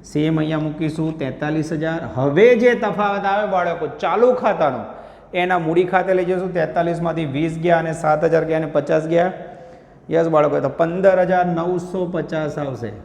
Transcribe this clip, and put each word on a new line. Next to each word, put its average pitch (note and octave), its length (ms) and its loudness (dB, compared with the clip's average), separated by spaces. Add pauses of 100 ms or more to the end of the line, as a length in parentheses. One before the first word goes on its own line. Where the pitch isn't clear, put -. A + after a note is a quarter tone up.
સેમ D#3 340 -2
અહીંયા D#3 200 -2
મૂકીશું D#3 600 -4
તેતાલીસ D3+ 540 -4
હજાર. D#3+ 280 -4 (140)
હવે D3+ 420 6
જે A#3+ 180 4
તફાવત G3+ 500 -2
આવે G3 280 0
બાળકો F3 340 -2
ચાલુ G3 460 2
ખાતાનો, D#3+ 520 0 (500)
એના F3+ 240 2
મૂડી E3+ 260 2
ખાતે F#3 300 2
લઈ F#3 100 2
જશું. F#3 300 -2
તેતાલીસમાંથી E3+ 720 -2
વીસ D#3 340 -2
ગયા E3+ 200 2
અને D#3+ 140 -2
સાત D3+ 320 0
હજાર D#3+ 200 4
ગયા D#3+ 120 -2
અને D#3+ 100 -2
પચાસ D#3 420 0
ગયા. E3+ 240 2 (760)
યસ E3 180 2
બાળકો, D3 320 2
તો C#3 80 -2
પંદર F#3 520 2
હજાર F3+ 260 2
નવસો F3+ 600 -2
પચાસ D#3 520 -4
આવશે. B2 300 -6 (160)